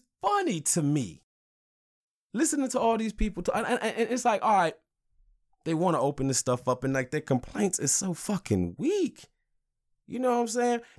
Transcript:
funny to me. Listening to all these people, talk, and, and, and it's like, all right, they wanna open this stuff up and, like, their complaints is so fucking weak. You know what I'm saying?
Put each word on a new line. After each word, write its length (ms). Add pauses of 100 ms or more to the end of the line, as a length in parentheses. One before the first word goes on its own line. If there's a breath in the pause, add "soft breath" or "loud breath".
(220)
funny 400
to 180
me. 420 (1080)
Listening 380
to 100
all 160
these 160
people, 300
talk, 140
and, 100
and, 160
and 280
it's 140
like, 180
all 140
right, 180 (920)
they 80
wanna 260
open 280
this 100
stuff 280
up 160
and, 120
like, 160
their 100
complaints 580
is 140
so 220
fucking 640
weak. 500 (800)
You 120
know 120
what 100
I'm 80
saying? 320 (180 loud breath)